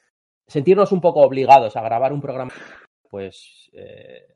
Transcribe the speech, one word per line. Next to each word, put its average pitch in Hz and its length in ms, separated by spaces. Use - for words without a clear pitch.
sentirnos 185 460
un 175 100
poco 165 180
obligados 135 560
a 113 60
grabar 117 320
un 143 80
programa, 127 300
pues, - 640
eh, - 600